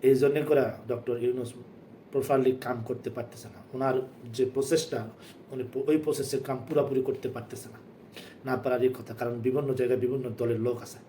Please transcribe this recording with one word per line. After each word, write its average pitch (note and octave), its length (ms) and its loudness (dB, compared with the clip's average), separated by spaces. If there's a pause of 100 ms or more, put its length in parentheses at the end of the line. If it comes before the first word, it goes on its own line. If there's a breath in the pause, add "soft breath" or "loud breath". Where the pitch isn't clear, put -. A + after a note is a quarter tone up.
এই C3 120 10
জন্যে C#3+ 280 4
করে C#3+ 200 4 (260)
ডক্টর A#2+ 340 -2
ইউনূস B2 300 0 (600)
প্রপারলি C3 400 4
কাম A#2+ 320 -4
করতে A#2 260 -6
পারতেছে - 380 -10
না। - 140 -18 (100)
ওনার C3 220 0 (380)
যে B2+ 220 0
প্রসেসটা, C3+ 540 0 (420 loud breath)
উনি C3 220 -6
প-, C3 160 -2
ওই D3+ 100 6
প্রসেসের C#3 440 -2
কাম C3 160 -4 (100)
পুরাপুরি C3+ 340 2
করতে C3 260 -4
পারতেছে - 400 -10
না, - 100 -20 (640 loud breath)
না C3 120 2
পারারই B2+ 320 2
কথা, B2 260 -4
কারণ A#2+ 260 -4
বিভিন্ন C3+ 340 2
জায়গায় B2+ 260 2
বিভিন্ন B2+ 380 -2
দলের A#2 220 0
লোক A#2 220 0
আছে। - 160 -16 (100)